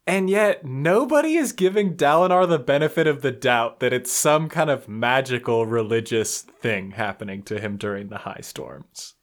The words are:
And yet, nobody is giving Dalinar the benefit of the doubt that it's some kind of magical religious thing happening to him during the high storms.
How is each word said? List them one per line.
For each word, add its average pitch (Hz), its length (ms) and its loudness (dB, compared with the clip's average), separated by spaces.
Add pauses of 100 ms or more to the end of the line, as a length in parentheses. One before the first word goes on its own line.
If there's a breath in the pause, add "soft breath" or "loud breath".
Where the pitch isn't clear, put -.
And 185 200 0
yet, 202 380 2
nobody 247 720 2
is 302 160 0
giving 185 440 0
Dalinar 175 540 4
the 165 80 2
benefit 147 480 2
of 143 160 0
the 139 100 0
doubt 120 480 0
that 123 140 2
it's 123 180 -4
some 151 380 2
kind 156 220 0
of - 180 -4
magical 120 800 0
religious 113 760 -2
thing 95 500 -6
happening 101 520 -8
to 104 160 -6
him 101 180 -6
during 101 320 -6
the 101 100 -12
high - 220 -12
storms. - 800 -16